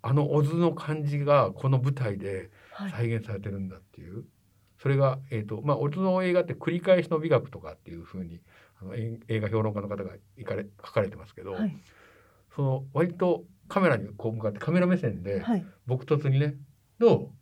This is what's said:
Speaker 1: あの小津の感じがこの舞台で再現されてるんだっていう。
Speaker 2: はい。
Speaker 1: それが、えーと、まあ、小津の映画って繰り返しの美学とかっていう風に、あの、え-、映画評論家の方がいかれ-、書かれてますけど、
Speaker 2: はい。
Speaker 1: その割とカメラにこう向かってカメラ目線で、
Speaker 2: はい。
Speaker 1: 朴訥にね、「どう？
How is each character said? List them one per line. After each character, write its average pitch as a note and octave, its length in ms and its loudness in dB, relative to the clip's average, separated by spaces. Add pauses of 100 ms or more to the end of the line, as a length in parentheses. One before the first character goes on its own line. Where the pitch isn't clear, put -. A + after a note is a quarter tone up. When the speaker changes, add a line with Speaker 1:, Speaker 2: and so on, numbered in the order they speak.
Speaker 1:
あ A#2 100 -2
の C#3+ 200 4
小 D3 100 4
津 D3 140 2
の E3+ 180 4
感 D3+ 300 -6
じ C#3+ 160 -2
が C#3 320 4
こ C3+ 180 -2
の C3 100 4
舞 C3+ 140 2
台 A2+ 240 -2
で G2 320 -6 (400)
再 A#2 240 -2
現 A2 100 -2
さ A2 100 -8
れ G2 60 -6
て G#2 80 -8
る G2+ 120 -6
ん F#2+ 100 -6
だ F#2 80 -14
っ - 40 -20 (100)
て - 100 -20
い E2+ 80 -16
う。 F#2 60 -14
Speaker 2:
は A#2 60 -10
い。 - 40 -16 (540)
Speaker 1:
そ C#3+ 100 -2
れ C#3 80 2
が、 C3+ 220 4 (100)
え A2 120 -4
ー G2+ 40 -6
と、 G#2+ 180 -6
ま C#3+ 120 2
あ、 - 20 -4
小 C#3+ 140 0
津 F3+ 80 -6
の F#3 240 2
映 F3+ 100 2
画 F3+ 80 4
っ F3+ 40 0
て F3 100 -6
繰 - 160 -4
り E3+ 100 -2
返 F#3 220 6
し - 80 -4
の D#3 80 0
美 D#3+ 100 -4
学 - 220 2
と - 80 -14
か - 140 -14
っ - 40 -20
て - 140 -20
い E2+ 40 -12
う E2+ 80 -14
風 F#2 220 -10
に、 E2+ 160 -14 (400)
あ F#2 40 -14
の、 G#2 100 -10
え-、 A2+ 320 -6
映 A2 120 0
画 G#2 100 -2
評 A2 120 2
論 G#2+ 140 -2
家 G2+ 60 -4
の G2+ 60 -8
方 G2+ 160 -6
が F2 120 -10 (200)
い A#2+ 100 -16
か G2+ 100 -4
れ-、 G#2+ 100 -6 (180)
書 - 100 -18
か A2+ 80 2
れ F#2+ 80 -2
て - 60 -14
ま - 120 -18
す - 80 -20
け F2+ 80 -16
ど、 G2 80 -8
Speaker 2:
は F#3+ 160 -4
い。 D3+ 100 -6 (800)
Speaker 1:
そ C#3+ 80 -2
の C3 300 0
割 F3 200 2
と F3+ 300 0 (240)
カ G3 140 0
メ F3 80 6
ラ B2 80 4
に G2+ 200 -6
こ A2+ 120 -2
う A2 40 -4
向 A2 80 -6
か G#2+ 80 0
っ - 20 -2
て G2+ 60 -10
カ - 140 -2
メ F3+ 80 6
ラ F3+ 80 4
目 F3+ 100 4
線 G#2 240 -2
で、 G2 200 -2
Speaker 2:
は A3+ 160 0
い。 E3 80 -4 (200)
Speaker 1:
朴 B2+ 120 0
訥 D3 320 0
に C3+ 100 4
ね、 C#3+ 160 0 (420)
「ど A3 180 8
う？ - 140 -4 (120)